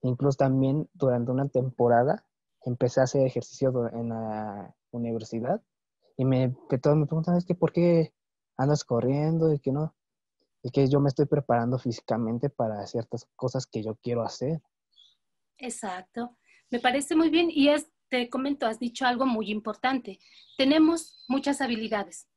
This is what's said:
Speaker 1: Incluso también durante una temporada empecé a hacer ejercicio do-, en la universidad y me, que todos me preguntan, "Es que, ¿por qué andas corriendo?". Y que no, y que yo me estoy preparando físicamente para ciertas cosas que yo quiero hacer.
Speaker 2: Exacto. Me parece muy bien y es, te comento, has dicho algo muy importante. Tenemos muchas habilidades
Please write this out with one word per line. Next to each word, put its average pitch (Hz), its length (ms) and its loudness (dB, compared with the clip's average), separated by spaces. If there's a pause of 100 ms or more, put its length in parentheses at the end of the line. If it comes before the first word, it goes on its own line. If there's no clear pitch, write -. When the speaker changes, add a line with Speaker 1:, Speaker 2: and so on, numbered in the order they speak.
Speaker 1:
Incluso 135 340 0
también 135 580 0
durante 123 380 0
una 139 160 -2
temporada 127 760 2 (380)
empecé 123 380 0
a 131 40 6
hacer 135 220 2
ejercicio 131 460 -2
do-, 120 160 -2
en 117 220 -6
la 107 680 -8 (160)
universidad 117 680 -4 (560)
y 131 80 -2
me, 131 300 2 (140)
que 135 100 0
todos 151 180 4
me 151 100 2
preguntan, 160 300 0
"Es 175 80 0
que, 180 120 -2
¿por 165 160 0
qué 170 400 4 (440)
andas 147 280 2
corriendo?". 147 680 2
Y 147 80 0
que 135 120 -2
no, 151 220 -4 (680)
y 123 80 -6
que 139 180 4
yo 139 120 4
me 143 80 4
estoy 143 180 0
preparando 123 520 0
físicamente 120 720 -4
para 107 360 -4
ciertas 113 400 -8 (100)
cosas 127 300 -4
que 113 160 -8
yo 107 140 -8
quiero 120 260 -6
hacer. 143 380 -6 (1000)
Speaker 2:
Exacto. 233 760 -10 (340)
Me 240 100 -4
parece 269 360 0
muy 320 140 4
bien 339 200 4
y 285 180 4
es, 294 220 2 (180)
te 247 220 -2
comento, 269 360 -4
has 220 120 -4
dicho 254 280 -4
algo 247 200 0
muy 220 240 -2
importante. 214 680 -6 (380)
Tenemos 311 720 2
muchas 277 320 0
habilidades 220 760 -4